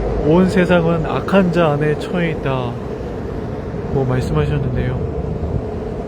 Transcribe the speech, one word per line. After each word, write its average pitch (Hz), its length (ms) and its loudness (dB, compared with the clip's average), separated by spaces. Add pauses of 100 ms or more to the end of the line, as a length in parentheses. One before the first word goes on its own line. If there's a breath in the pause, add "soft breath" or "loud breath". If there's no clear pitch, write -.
(260)
"온 180 220 6
세상은 170 580 4
악한 165 460 2
자 165 200 4
안에 147 260 0
처해 170 320 -2
있다"고 - 1700 -4
말씀하셨는데요. 127 1080 0 (960)